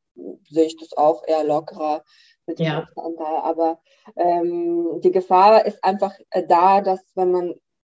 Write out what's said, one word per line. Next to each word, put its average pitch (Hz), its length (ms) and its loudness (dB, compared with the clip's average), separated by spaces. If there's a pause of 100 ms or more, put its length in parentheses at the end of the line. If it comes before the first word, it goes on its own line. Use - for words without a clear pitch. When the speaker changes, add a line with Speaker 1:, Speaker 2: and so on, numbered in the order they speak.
(480)
Speaker 1:
sehe 156 160 2
ich 160 140 -8
das - 180 -14
auch 151 300 0
eher 156 180 0
lockerer 151 580 -4 (440)
mit 165 120 -10
dem 165 80 -2
Speaker 2:
Ja. 151 180 -4
Speaker 1:
Obstanteil. 160 580 -10
Aber, 165 360 -2 (380)
ähm, 170 840 -2
die 180 100 2
Gefahr 190 540 4
ist - 180 -8
einfach, 196 300 -2 (160)
äh, 180 160 -4
da, 185 340 4
dass 190 240 -4 (100)
wenn 185 180 0
man 180 220 -4 (320)